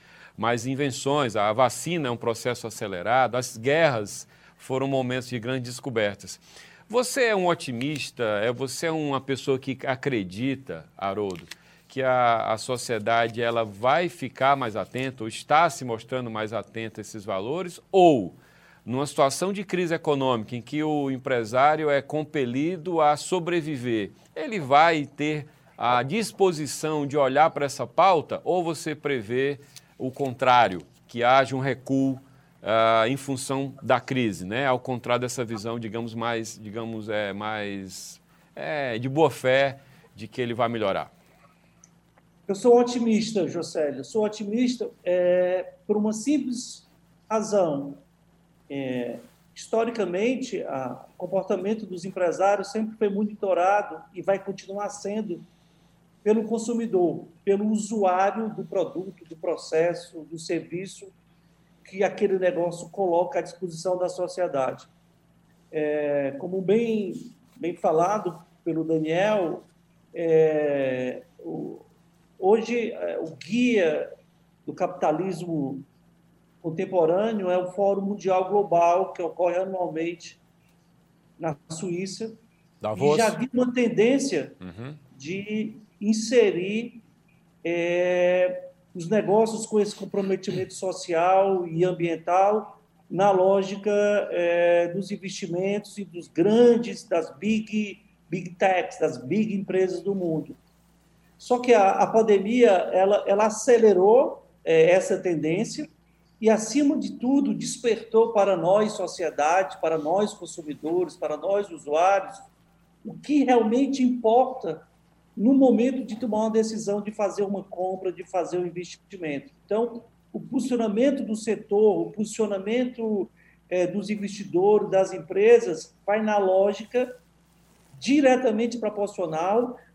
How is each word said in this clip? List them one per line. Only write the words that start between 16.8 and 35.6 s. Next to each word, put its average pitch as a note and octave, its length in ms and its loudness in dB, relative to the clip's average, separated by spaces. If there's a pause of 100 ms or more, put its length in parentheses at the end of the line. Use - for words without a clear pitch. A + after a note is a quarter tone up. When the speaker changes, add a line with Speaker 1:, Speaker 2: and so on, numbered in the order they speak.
Speaker 1:
a - 20 -10
esses G#2 220 -14
valores, B2+ 560 -6 (120)
ou, D#3 420 6 (500)
numa C3 220 -4
situação C#3+ 460 0
de G3+ 100 -6
crise F3 320 -2
econômica C3 600 -2
em A#2 60 -10
que D3+ 200 -6
o D3 280 -2
empresário C3 800 2
é C#3 100 2
compelido D3+ 1000 -4
a D3 160 4
sobreviver, D3 960 -2 (220)
ele A#3+ 240 -6
vai D3+ 460 4
ter D3 420 -6 (300)
a B2 260 2
disposição D#3 1040 -2
de C#3 100 -4
olhar C#3+ 340 4
pra C#3+ 160 -4
essa C3+ 200 -6
pauta, D#3+ 560 2
ou F3 220 -2
você D#3+ 300 -6
prevê C3 640 -4 (360)
o C3 140 -6
contrário, B2 720 4 (260)
que A#2 160 -6
haja C3 320 4
um C3 60 -2
recuo, C3+ 580 -2 (440)
ah, A2+ 460 4
em C3+ 80 -2
função C3+ 640 -6
da A#2+ 180 2
crise, A2 460 -4
né? A#2+ 200 -2
Ao B2+ 120 2
contrário A#2+ 440 -2
dessa B2 220 -4
visão, A2+ 340 -8